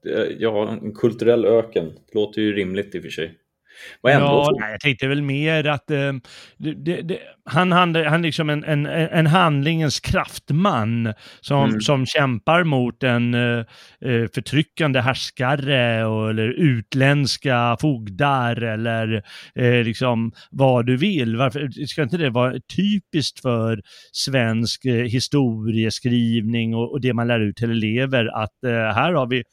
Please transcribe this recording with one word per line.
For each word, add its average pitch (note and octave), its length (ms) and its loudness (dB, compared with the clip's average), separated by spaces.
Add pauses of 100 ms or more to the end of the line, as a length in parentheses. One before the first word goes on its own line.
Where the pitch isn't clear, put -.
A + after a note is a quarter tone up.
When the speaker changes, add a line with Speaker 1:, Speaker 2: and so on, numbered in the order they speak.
Speaker 1:
eh, F#2+ 320 -4
ja, G#2+ 300 -2 (140)
en G#2+ 120 -8
kulturell A#2 500 2
öken. A2 420 2
Det - 280 -18
låter G#2+ 280 -2
ju G#2+ 100 2
rimligt G2 420 -4
i F#2 40 -6
och D#2+ 40 -12
för E2 80 -14
sig. E2 240 -8 (680)
Vad B2+ 120 4
ändå C#3+ 140 6
Speaker 2:
Ja, C#3+ 180 4
Speaker 1:
så- D3 160 2
Speaker 2:
nej, G#2+ 100 -8
jag A2 100 -12
tänkte C3+ 280 -2
väl C#3+ 140 -2
mer D3 440 -2
att, D3 240 -4
eh, C#3 220 -2 (440)
det, D#3 160 -6
det, D#3+ 300 -6
det, E3+ 160 -6 (260)
han, F3+ 280 2
han, F3 220 4
han D#3+ 280 2
liksom D#3 280 -2
en, D3 140 -2
en, D3 220 0
en D#3+ 400 0
handlingens D#3 720 2
kraftman A#2 1120 0 (260)
som, C#3 280 2
Speaker 1:
Mm. G#2+ 120 0
Speaker 2:
som C3 260 2
kämpar D3+ 580 2
mot B2+ 380 0
en, A#2+ 320 2
eh, A#2+ 240 0 (420)
eh, A#2 340 0
förtryckande C3+ 640 0
härskare B2+ 1080 0
och, A2 240 -2
eller A2 180 0
utländska C3 1300 0
fogdar A#2+ 840 -2
eller, A2+ 600 -2 (320)
eh, A#2+ 300 2
liksom A#2 480 0 (180)
vad C3 360 2
du B2+ 100 2
vill. C3 400 0
Varför C3+ 500 -4
ska - 160 -4
inte C#3 140 -2
det D#3 140 0
vara B2 240 0 (220)
typiskt F#3+ 640 -2
för A2+ 420 -2 (300)
svensk, A#2 720 -2
eh, B2+ 100 0 (100)
historieskrivning A2+ 1700 0
och, A#2 180 -2
och C#3 80 -4
det B2 120 0
man A#2 160 -2
lär A#2+ 120 2
ut G#2 160 -2
till A#2 140 -2
elever A2+ 720 0
att, - 220 -10
eh, B2+ 80 -2
här A2+ 400 0
har C#3 140 0
vi A#2+ 260 -2